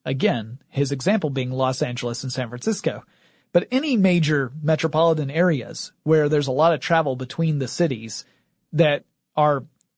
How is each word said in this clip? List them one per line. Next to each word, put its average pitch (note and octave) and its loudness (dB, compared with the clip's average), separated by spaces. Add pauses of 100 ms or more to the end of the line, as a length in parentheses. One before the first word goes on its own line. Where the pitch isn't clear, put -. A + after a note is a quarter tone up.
Again, C3 -2 (100)
his C#3 -2
example G3 0
being B2+ -4
Los C3 0
Angeles B2 -4
and B2+ -6
San B2 -4
Francisco. A#2+ -4 (480)
But F3 2
any C4+ 0
major D#3 2 (100)
metropolitan D3+ 2
areas C#3+ 0 (120)
where D3+ 4
there's D3 2
a C3 -2
lot D#3+ 4
of C#3 -2
travel D#3 0
between D3 -2
the B2 -4
cities A2+ -4 (480)
that D3 2 (320)
are D3 2 (320)